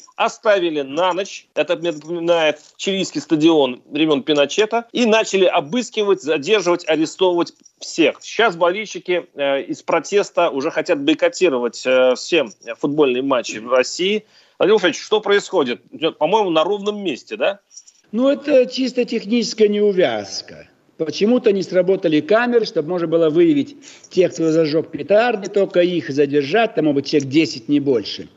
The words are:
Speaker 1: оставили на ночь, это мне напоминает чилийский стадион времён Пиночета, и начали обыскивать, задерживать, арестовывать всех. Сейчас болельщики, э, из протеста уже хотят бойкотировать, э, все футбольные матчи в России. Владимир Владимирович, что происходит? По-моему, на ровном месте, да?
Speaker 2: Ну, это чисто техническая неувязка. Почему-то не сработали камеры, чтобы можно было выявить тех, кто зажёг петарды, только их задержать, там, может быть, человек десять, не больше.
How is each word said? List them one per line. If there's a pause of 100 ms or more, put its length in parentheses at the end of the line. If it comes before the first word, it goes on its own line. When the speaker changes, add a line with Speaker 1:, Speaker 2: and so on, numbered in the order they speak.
(160)
Speaker 1:
оставили
на
ночь,
это
мне
напоминает (160)
чилийский
стадион (100)
времён
Пиночета,
и
начали
обыскивать,
задерживать,
арестовывать (280)
всех.
Сейчас
болельщики,
э,
из
протеста
уже
хотят
бойкотировать,
э,
все (340)
футбольные
матчи
в
России. (340)
Владимир
Владимирович,
что
происходит? (360)
По-моему,
на
ровном
месте,
да? (540)
Speaker 2:
Ну,
это
чисто
техническая
неувязка. (280)
Почему-то
не
сработали
камеры,
чтобы
можно
было
выявить (340)
тех,
кто
зажёг
петарды,
только
их
задержать,
там,
может
быть,
человек
десять,
не
больше.